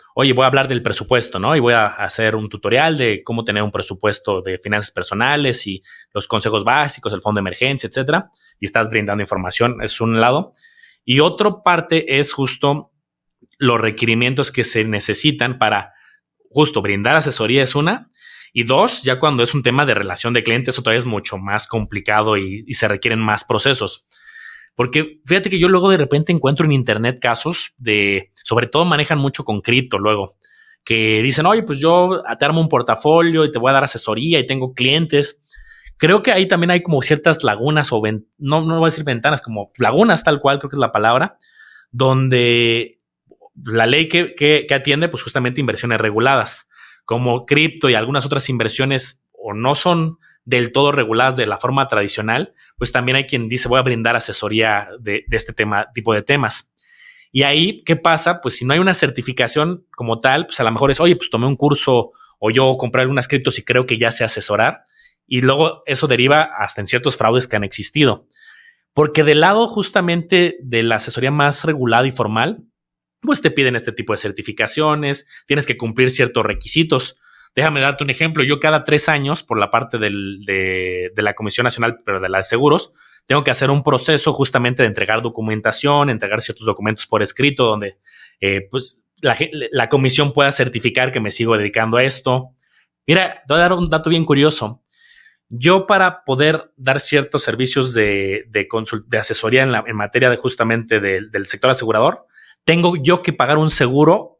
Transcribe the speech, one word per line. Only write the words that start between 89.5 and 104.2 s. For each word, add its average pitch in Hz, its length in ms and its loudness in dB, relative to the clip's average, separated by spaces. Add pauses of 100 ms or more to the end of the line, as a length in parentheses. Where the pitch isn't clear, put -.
la 117 180 0
comisión 135 420 2
pueda 139 200 2
certificar 123 600 -2
que 123 80 -4
me 104 120 -4
sigo 113 260 2
dedicando 110 400 0
a 123 60 4
esto. 131 480 -2 (540)
Mira, 175 400 0
te 135 80 0
voy 156 40 4
a 175 60 6
dar 180 100 4
un 175 160 0
dato 160 200 0
bien 165 160 2
curioso. 143 580 0 (640)
Yo 175 380 2
para 190 360 2
poder 147 540 0
dar 135 240 0
ciertos 143 400 0
servicios 127 520 -2
de, 101 540 0
de 107 200 -2
consul-, 110 420 -6
de 113 80 -2
asesoría 113 460 0
en 135 80 0
la, 110 160 -2
en 113 80 -8
materia 107 340 0
de 120 80 2
justamente 113 640 -2
del, 98 320 -2
del 98 160 -6
sector - 240 0
asegurador, 117 560 0 (360)
tengo 170 320 2
yo 175 280 2
que 170 100 -2
pagar 139 240 0
un 156 140 2
seguro 147 680 2